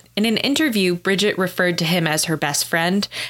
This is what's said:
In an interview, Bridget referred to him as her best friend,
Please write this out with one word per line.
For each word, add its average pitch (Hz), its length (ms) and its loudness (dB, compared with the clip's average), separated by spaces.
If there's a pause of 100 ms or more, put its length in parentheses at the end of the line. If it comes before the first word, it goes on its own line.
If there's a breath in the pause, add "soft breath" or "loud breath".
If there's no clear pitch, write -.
(160)
In 208 80 2
an 220 140 0
interview, 233 560 2
Bridget 190 420 0
referred 180 420 0
to 175 60 0
him 165 220 2
as 156 180 0
her 160 140 -2
best 147 260 -2
friend, 180 420 0 (240 loud breath)